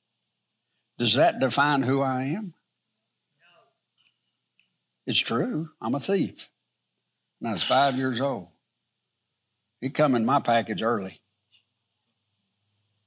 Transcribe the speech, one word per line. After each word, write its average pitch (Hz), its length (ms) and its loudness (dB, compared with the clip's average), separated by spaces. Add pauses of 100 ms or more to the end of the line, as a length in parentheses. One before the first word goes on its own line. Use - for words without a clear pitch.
(960)
Does 117 160 0
that 147 260 2
define 139 440 2
who 135 180 0
I 131 220 -2
am? 180 300 -6 (2500)
It's - 160 0
true. 220 480 -2 (120)
I'm 117 140 -4
a 139 60 -4
thief. 165 480 -2 (920)
When 113 120 -6
I - 20 -4
was 90 100 -2
five 131 320 2
years 131 240 -2
old, 120 300 -4 (1300)
it 131 140 -6
come 143 220 2
in 113 100 0
my 139 160 2
package 110 400 0
early. 107 400 -4 (1800)